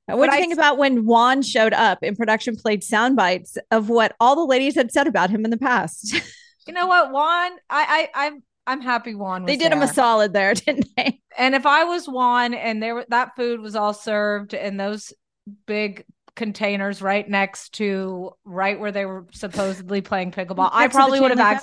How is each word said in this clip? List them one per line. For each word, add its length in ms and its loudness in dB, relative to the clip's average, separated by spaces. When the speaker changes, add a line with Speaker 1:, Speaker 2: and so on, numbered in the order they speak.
Speaker 1:
What 120 -4
Speaker 2:
but 80 6
Speaker 1:
do 60 4
you 60 4
Speaker 2:
I 20 2
Speaker 1:
think 120 0
Speaker 2:
s- 60 0
Speaker 1:
about 200 4
when 280 2
Juan 360 4
showed 320 2
up 280 2
and 140 -4
production 400 -2
played 280 -2
sound 320 2
bites 400 0
of 180 2
what 320 2
all 160 6
the 80 0
ladies 300 2
had 180 0
said 140 2
about 240 2
him 140 -2
in 60 -2
the 80 -2
past? 560 -2
<laughs> 180 -6
Speaker 2:
You 60 -14
know 140 -2
what, 260 2
Juan? 400 0
I, 460 0
I, 120 -2
I'm, 160 -10
I'm 140 -6
happy 340 -4
Juan 280 -8
was 60 -4
Speaker 1:
They 100 0
did 120 2
him 120 2
a 20 4
Speaker 2:
there. 80 -2
Speaker 1:
solid 400 2
there, 220 2
<laughs> 120 -6
didn't 200 -2
they? 240 -4
Speaker 2:
And 180 2
if 120 -2
I 180 4
was 240 -4
Juan 460 0
and 280 -6
there, 280 -6
that 260 -2
food 240 -4
was 160 -12
all 160 0
served 640 -4
in 240 -6
those 340 -6
big 400 -6
containers 680 -4
right 260 -2
next 460 -4
to, 560 -6
right 340 -4
where 120 -6
they 120 -6
were 260 -12
supposedly 680 -6
playing 320 -4
pickleball, 400 -2
I 120 4
Speaker 1:
Next 100 0
to 20 2
the 60 8
Speaker 2:
probably 180 4
would 120 4
have 60 2
Speaker 1:
chain 60 4
link 60 6
fence? 120 2